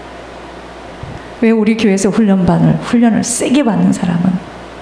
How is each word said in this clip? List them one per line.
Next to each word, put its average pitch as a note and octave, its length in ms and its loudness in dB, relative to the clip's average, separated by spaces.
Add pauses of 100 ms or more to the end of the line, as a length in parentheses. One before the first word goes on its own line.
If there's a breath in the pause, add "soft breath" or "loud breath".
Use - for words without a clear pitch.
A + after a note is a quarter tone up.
(1400)
왜 A3+ 100 4
우리 A3 260 4
교회에서 G3+ 340 2
훈련반을, E3+ 680 4
훈련을 A#3 460 2
세게 D4 400 0
받는 F#3 280 2
사람은 F3 400 0 (500)